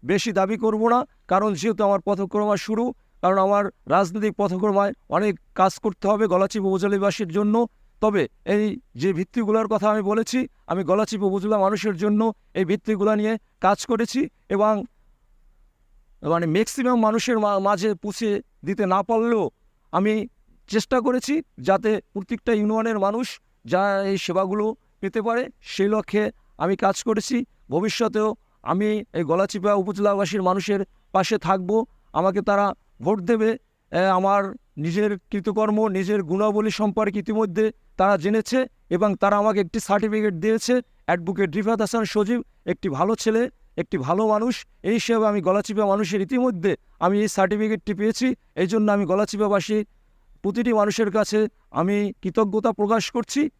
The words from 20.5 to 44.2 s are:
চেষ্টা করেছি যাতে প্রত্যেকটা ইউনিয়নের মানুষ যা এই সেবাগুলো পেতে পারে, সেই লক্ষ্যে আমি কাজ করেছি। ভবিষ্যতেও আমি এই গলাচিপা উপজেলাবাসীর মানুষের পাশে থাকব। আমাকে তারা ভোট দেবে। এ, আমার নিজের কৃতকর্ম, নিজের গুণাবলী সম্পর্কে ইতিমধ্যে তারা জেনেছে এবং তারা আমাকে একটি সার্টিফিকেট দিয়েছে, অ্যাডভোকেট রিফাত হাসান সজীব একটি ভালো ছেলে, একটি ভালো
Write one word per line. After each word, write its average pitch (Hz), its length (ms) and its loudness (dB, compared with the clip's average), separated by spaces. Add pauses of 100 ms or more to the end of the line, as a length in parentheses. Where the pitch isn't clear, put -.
চেষ্টা 220 320 0
করেছি 254 420 -2 (180)
যাতে 190 420 0 (120)
প্রত্যেকটা 208 400 -4
ইউনিয়নের 220 460 0
মানুষ 208 420 -2 (240)
যা 196 380 0
এই 196 140 0
সেবাগুলো 196 580 -2 (240)
পেতে 196 220 -4
পারে, 233 280 -2 (120)
সেই - 260 -2
লক্ষ্যে 214 440 0 (260)
আমি 175 180 0
কাজ 196 280 0
করেছি। 233 420 -2 (240)
ভবিষ্যতেও 214 680 0 (280)
আমি 208 400 0 (100)
এই 175 100 -2
গলাচিপা 190 500 0
উপজেলাবাসীর 196 680 0
মানুষের 190 440 0 (260)
পাশে 190 260 2
থাকব। 190 480 0 (280)
আমাকে 185 280 0
তারা 202 320 2 (280)
ভোট 196 180 0
দেবে। 220 380 0 (340)
এ, - 60 0
আমার 190 460 2 (340)
নিজের 190 400 0 (120)
কৃতকর্ম, 214 580 0
নিজের 196 360 0
গুণাবলী 208 480 0
সম্পর্কে 208 480 -2
ইতিমধ্যে 214 520 -2 (260)
তারা 196 200 4
জেনেছে 220 500 0 (220)
এবং 185 260 2
তারা 202 220 2
আমাকে 208 220 2
একটি 196 200 -2
সার্টিফিকেট 208 540 0
দিয়েছে, 220 480 0 (240)
অ্যাডভোকেট 175 500 -2
রিফাত 214 260 0
হাসান 220 240 0
সজীব 214 360 0 (240)
একটি - 240 -4
ভালো 170 260 0
ছেলে, 226 340 0 (280)
একটি - 200 -4
ভালো 170 300 0